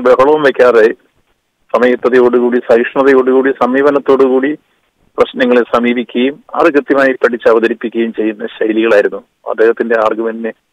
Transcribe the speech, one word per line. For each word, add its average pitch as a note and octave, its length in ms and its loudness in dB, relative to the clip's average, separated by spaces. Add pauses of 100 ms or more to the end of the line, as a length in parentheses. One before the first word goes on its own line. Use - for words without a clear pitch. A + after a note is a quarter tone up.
ബഹളവും C3+ 400 2
വെക്കാതെ B2 360 4 (920)
സമയത്തതയോടുകൂടി B2 920 0
സഹിഷ്ണുതയോടുകൂടി C3 840 2 (100)
സമീപനത്തോടുകൂടി C3+ 920 0 (640)
പ്രശ്നങ്ങളെ B2 540 0
സമീപിക്കുകയും B2 640 -2 (240)
അത് D#3+ 160 2
കൃത്യമായി C3+ 480 0
പഠിച്ച് B2 300 -2
അവതരിപ്പിക്കുകയും A2+ 640 -2
ചെയ്യുന്ന A2 380 -6
ശൈലികളായിരുന്നു. G#2+ 640 0 (300)
അദ്ദേഹത്തിന്റെ A2+ 520 0
ആർഗ്യുമെന്റിനെ A2+ 480 -4 (220)